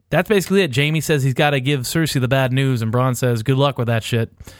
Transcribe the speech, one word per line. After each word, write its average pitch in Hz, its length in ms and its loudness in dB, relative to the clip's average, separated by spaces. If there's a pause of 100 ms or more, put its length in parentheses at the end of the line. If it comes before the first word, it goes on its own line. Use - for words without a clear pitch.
(100)
that's 170 180 0
basically 196 340 2
it. 143 120 -2
Jaime 147 260 0
says 147 220 0
he's 131 120 0
gotta 147 260 2
give 135 200 0
Cersei 147 400 -2
the 123 80 0
bad 131 240 0
news, 131 280 0
and 110 120 -2
Bronn 123 240 0
says, 120 260 -2
"Good 131 160 0
luck 143 180 0
with 117 120 -2
that 113 140 0
shit. 117 300 -2 (280)